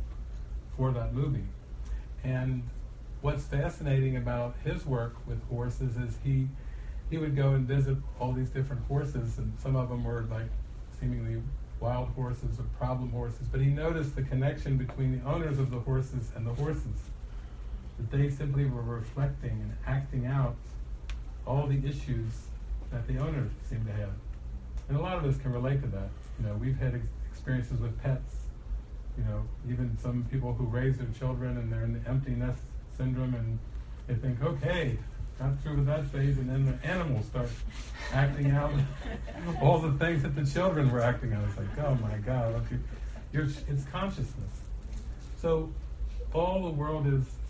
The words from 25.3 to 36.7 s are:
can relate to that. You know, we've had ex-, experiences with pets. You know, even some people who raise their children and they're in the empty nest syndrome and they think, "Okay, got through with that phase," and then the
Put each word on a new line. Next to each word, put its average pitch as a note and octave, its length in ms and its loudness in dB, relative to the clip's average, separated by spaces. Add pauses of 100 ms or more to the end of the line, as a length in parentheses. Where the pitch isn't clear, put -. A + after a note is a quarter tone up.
can C3 140 0
relate C3 300 2
to - 60 -2
that. G2 200 -2 (300)
You A2 80 2
know, G#2 80 0
we've B2 220 0
had B2 180 2
ex-, A#2 140 -2 (220)
experiences B2 500 0
with A2+ 200 -2
pets. - 460 -2 (720)
You A2+ 60 0
know, G#2+ 180 0 (260)
even A#2+ 300 0
some B2 320 0
people B2 240 0
who A#2 100 0
raise B2+ 340 2
their B2 100 -2 (100)
children B2 380 0
and A2+ 160 -2
they're A2+ 120 0
in A2+ 80 2
the A#2 160 -4
empty C3+ 240 2
nest A#2+ 280 0 (360)
syndrome B2+ 380 0
and A2+ 240 0 (480)
they C#3 80 0
think, A#2+ 280 0
"Okay, E3 560 2 (400)
got C3+ 220 2
through D3 160 -2
with C#3 100 6
that D3 220 4
phase," C#3 280 4
and B2+ 140 0
then C3+ 160 4
the C3 200 0